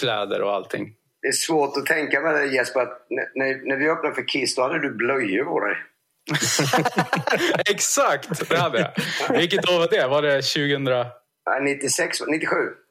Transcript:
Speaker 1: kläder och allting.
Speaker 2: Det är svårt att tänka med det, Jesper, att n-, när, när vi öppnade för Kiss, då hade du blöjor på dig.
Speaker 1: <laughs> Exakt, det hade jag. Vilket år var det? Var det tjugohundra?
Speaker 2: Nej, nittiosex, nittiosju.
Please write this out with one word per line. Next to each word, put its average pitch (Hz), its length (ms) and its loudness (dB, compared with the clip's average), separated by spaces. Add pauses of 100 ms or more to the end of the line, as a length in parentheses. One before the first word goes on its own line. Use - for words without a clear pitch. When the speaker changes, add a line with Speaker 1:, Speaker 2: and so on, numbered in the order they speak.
Speaker 1:
kläder 101 420 -2
och 101 120 0
allting. 104 380 -6 (300)
Speaker 2:
Det 131 60 -2
är 135 40 0
svårt 143 440 0
att 139 100 -2
tänka 151 340 0
med 160 140 2
det, 143 120 2
Jesper, 127 340 2
att 117 80 0 (220)
n-, - 240 -4
när, 135 340 -2
när 135 80 0
vi 151 140 2
öppnade 156 240 -2
för 123 140 -6
Kiss, 131 260 -2
då 127 80 0
hade 131 180 0
du 135 160 -4
blöjor 120 480 0
på 165 160 -2
dig. 101 160 -2 (540)
Speaker 1:
<laughs> - 1400 0
Exakt, 190 800 0
det 165 80 2
hade 151 200 2
jag. - 600 -2
Vilket 180 320 2
år 175 80 4
var 165 100 4
det? 170 200 4
Var 147 140 4
det 139 220 4
tjugohundra? 135 600 2 (440)
Speaker 2:
Nej, 131 120 0
nittiosex, 143 640 -2
nittiosju. 156 420 0 (220)